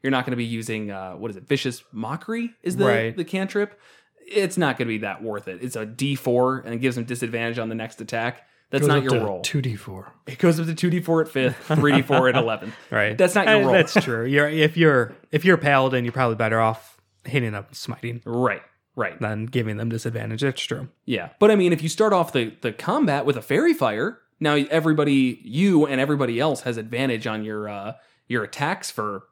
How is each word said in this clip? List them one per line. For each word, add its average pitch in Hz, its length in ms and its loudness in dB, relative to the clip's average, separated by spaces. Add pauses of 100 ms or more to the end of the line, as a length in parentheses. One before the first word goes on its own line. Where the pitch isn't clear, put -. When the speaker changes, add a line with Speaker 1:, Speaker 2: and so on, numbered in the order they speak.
Speaker 1:
You're 135 80 0
not 127 140 0
gonna 127 120 -4
be 120 80 -4
using, 110 460 -6
uh, 95 220 -10
what 104 180 -10
is 98 60 -12
it, 92 100 -18
Vicious 135 460 -2
Mockery 160 600 -8 (100)
is 180 160 -4
the, - 80 4
Speaker 2:
Right. 117 300 0
Speaker 1:
the 175 80 -6
cantrip? 196 540 -4 (480)
It's 196 300 -2
not 143 220 0
gonna 120 100 -2
be 110 100 -4
that 101 240 -8
worth 104 260 -8
it. 92 120 -10
It's 127 160 -8
a 110 80 -6
D 135 300 -4
four, 127 500 0
and 113 80 -8
it 117 60 -6
gives 123 180 0
them 117 80 -6
disadvantage 117 540 -4
on 113 100 -6
the 113 60 -8
next 113 260 -10
attack. 117 460 -6 (240)
That's 139 120 0
Speaker 3:
Goes 147 60 2
Speaker 1:
not 147 100 4
Speaker 3:
up 135 60 0
Speaker 1:
your 131 100 2
Speaker 3:
to 113 120 2
Speaker 1:
role. 92 140 -6
Speaker 3:
two 143 200 -4
D 123 140 -4
four. 98 380 -14 (160)
Speaker 1:
It 131 100 -12
goes 170 220 4
up 165 60 -2
to 165 100 -4
two 180 140 0
D 175 100 0
four 165 220 0
at 160 60 -2
fifth, 127 280 0 (100)
three 147 260 4
D 135 100 4
four 135 260 4
at 123 80 2
eleven. 113 360 -2 (100)
Speaker 2:
<laughs> - 100 -16
Right. 107 260 0
Speaker 1:
That's 180 160 4
not 196 140 4
your 214 80 8
Speaker 2:
Uh, - 80 6
Speaker 1:
role. 131 80 4
Speaker 2:
that's - 220 4
true. 117 320 0
You're, 143 220 4
if 156 280 2
you're, 139 400 4 (160)
if 156 120 0
you're 185 120 8
a - 20 0
paladin, 131 460 4
you're 117 80 -4
probably 120 240 0
better 113 240 2
off 110 360 -2 (280)
hitting 123 320 -2
up 98 120 -12
and - 80 -20
smiting 117 480 -10
Speaker 1:
Right, 117 380 -2 (320)
right. 98 260 -6
Speaker 2:
than 107 260 -4
giving 110 320 -2
them 117 100 -4
disadvantage. 113 540 -6
That's 135 200 -2
true. 139 260 -8 (180)
Speaker 1:
Yeah. 92 240 -4 (100)
But, 208 100 8
I 214 60 6
mean, 180 160 4
if 156 100 0
you 160 60 -4
start 214 240 2
off 175 200 2
the, 113 280 0
the 117 120 -2
combat 170 540 0
with 139 100 2
a 110 60 -10
Fairy 302 320 2
Fire, 127 460 -2 (180)
now 147 160 2
everybody, 147 880 2
you 156 440 4
and 135 140 0
everybody 139 380 0
else 143 220 0
has 120 160 -4
advantage 117 500 -4
on 110 180 -4
your, 107 240 -8
uh, 104 260 -10 (340)
your 117 160 -2
attacks 147 480 -6
for 104 400 -6